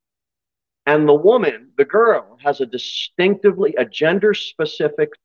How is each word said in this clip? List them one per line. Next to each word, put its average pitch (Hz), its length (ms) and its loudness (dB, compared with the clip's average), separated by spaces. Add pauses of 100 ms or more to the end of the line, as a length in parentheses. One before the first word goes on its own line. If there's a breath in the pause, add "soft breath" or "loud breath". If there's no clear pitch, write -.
(880)
and 151 220 2
the 143 60 6
woman, 151 600 0
the 139 80 2
girl, 170 580 0
has 143 180 -2
a 131 60 -4
distinctively, 185 1120 -2
a 131 80 0
gender-specific 156 1300 -2 (140)